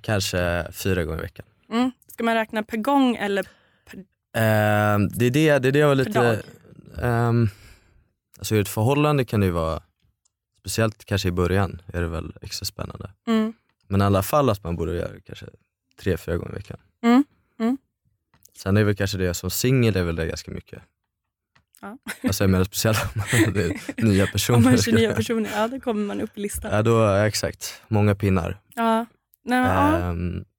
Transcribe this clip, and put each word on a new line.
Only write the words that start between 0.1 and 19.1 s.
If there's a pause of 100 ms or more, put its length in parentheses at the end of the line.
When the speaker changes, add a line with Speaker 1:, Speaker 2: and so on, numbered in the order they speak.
Speaker 1:
fyra
gånger
i
veckan. (260)
Speaker 2:
Mm. (160)
Ska
man
räkna
per
gång
eller
per (300)
Speaker 1:
Ehm,
det
är
det,
det
är
det
jag
var
Speaker 2:
per
Speaker 1:
lite,
Speaker 2:
dag? (920)
Speaker 1:
ehm, (880)
alltså
i
ett
förhållande
kan
det
ju
vara, (800)
speciellt
kanske
i
början (120)
är
det
väl
extra
spännande. (160)
Speaker 2:
Mm. (340)
Speaker 1:
Men
i
alla
fall
att
man
borde
göra
kanske (560)
tre,
fyra
gånger
i
veckan. (260)
Speaker 2:
Mm. (360)
Mm. (800)
Speaker 1:
Sen
är
väl
kanske